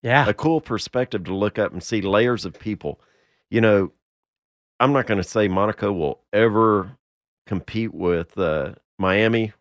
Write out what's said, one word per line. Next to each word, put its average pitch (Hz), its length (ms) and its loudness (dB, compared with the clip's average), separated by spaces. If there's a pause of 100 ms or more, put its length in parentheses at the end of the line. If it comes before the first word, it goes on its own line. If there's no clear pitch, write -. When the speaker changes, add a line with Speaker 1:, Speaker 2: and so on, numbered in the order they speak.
Speaker 1:
Yeah. 127 260 2
Speaker 2:
a 104 60 2
cool 160 280 0
perspective 113 640 -4
to 92 100 -6
look 101 240 -2
up 104 120 0
and 90 120 -10
see 110 180 -4
layers 107 440 0
of 82 140 -14
people. 95 400 -8 (500)
You 113 120 0
know, 104 300 4 (880)
I'm 135 120 4
not 135 140 0
gonna 101 180 0
say 107 240 0
Monaco 101 460 -2
will 78 280 -4 (120)
ever 107 640 2 (480)
compete 107 480 -6
with, 85 460 -2
uh, 78 340 -2 (260)
Miami 107 600 0